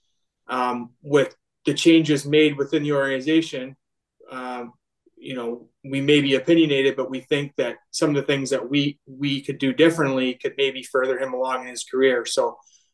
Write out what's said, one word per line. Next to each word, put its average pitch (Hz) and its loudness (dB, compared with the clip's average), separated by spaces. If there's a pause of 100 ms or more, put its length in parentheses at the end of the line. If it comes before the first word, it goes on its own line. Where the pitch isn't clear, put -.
(480)
um, 120 -4 (100)
with 143 0 (300)
the 147 0
changes 156 4
made 151 4
within 147 -2
the 147 -2
organization, 135 -2 (540)
um, 127 -12 (440)
you 135 -14
know, 120 -10 (140)
we 139 -6
may 147 4
be 139 2
opinionated, 139 4
but 127 -4
we 131 -8
think 143 -4
that 120 -4 (120)
some 156 0
of 143 0
the 139 0
things 139 -2
that 127 -4
we, 143 -2
we 139 -4
could 139 -8
do 131 -2
differently 135 2
could - -6
maybe 131 -2
further 131 -2
him 131 -4
along 127 -4
in 123 -12
his 120 -12
career. 131 2
So, 120 -2 (360)